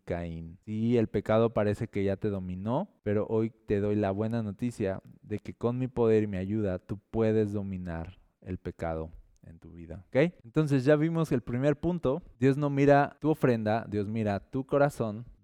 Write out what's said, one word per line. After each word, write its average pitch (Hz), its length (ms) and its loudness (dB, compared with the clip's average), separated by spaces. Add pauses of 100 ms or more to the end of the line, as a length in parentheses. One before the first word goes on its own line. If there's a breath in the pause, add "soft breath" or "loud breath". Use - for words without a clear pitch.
Caín. 85 600 -8
Sí, 113 320 2
el 110 100 2
pecado 110 460 2
parece 104 340 0
que 98 160 -4
ya 98 120 0
te 107 120 -6
dominó, 98 600 -4 (120)
pero 104 260 0
hoy 113 220 0 (160)
te 101 140 0
doy 104 160 0
la 98 140 2
buena 110 320 -2
noticia 104 580 -4 (220)
de 104 160 -8
que - 160 -12
con 120 240 -2
mi 127 100 -2
poder 110 360 4
y - 20 0
mi 101 100 -6
ayuda 95 420 -2
tú 101 220 -10 (100)
puedes 110 420 2
dominar 90 680 -6 (240)
el 95 160 -8
pecado". 80 520 -6 (360)
En 82 120 -20
tu 82 140 -20
vida, 85 360 -14
¿ok? 151 260 2 (100)
Entonces 139 400 2
ya 151 120 6
vimos 160 360 0
el 127 80 2
primer 135 380 0
punto, 165 440 -2 (160)
Dios 131 180 4
no 147 140 0
mira 143 500 4
tu 147 100 0
ofrenda, 113 580 2
Dios 104 200 -2
mira 107 320 -2
tu - 260 -6
corazón. 120 580 0 (200)